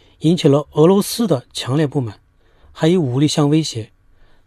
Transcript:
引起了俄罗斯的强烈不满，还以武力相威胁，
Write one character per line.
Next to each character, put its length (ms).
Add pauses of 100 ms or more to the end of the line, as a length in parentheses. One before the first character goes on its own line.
(200)
引 180
起 100
了 260
俄 120
罗 160
斯 240
的 260
强 240
烈 120
不 120
满， 200 (520)
还 160
以 80
武 240
力 80
相 220
威 120
胁， 300 (560)